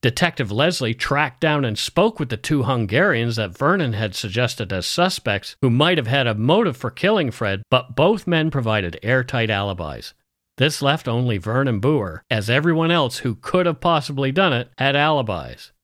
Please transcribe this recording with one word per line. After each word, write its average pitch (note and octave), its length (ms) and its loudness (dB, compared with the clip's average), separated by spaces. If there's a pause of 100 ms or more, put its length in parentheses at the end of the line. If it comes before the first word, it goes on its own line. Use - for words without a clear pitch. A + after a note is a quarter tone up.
Detective B2+ 480 -2
Leslie C3 400 0
tracked - 480 -2
down D3+ 240 2
and A2 140 -2
spoke G#3+ 420 0
with C#3 80 -4
the A#2 80 -6
two C#3 280 0
Hungarians A#2+ 720 0
that G2+ 200 -4
Vernon D3 380 0
had G#2 200 -2
suggested G#2+ 560 -4
as F#2 140 -2
suspects - 760 -2
who C3+ 80 4
might D3+ 260 4
have C3 100 -2
had C3 200 0
a A2+ 80 0
motive B2+ 420 2
for A#2+ 140 -6
killing F#3 400 0
Fred, G2+ 400 -4
but B2+ 260 0
both F#3+ 300 2
men D#3+ 240 2
provided G#2+ 520 -2
airtight B2 460 0
alibis. F#2 640 -4 (460)
This D3 240 0
left C#3+ 260 0
only A#2 300 0
Vernon A#2 420 0
Boer, G#2+ 500 0
as A2 200 -2
everyone D#3+ 400 2
else D#3 300 2
who A#2 160 -2
could - 280 0
have D#3+ 160 0
possibly C#3+ 500 0
done F3 220 2
it A#2+ 240 -2
had C3+ 180 2
alibis. A#2+ 800 0 (120)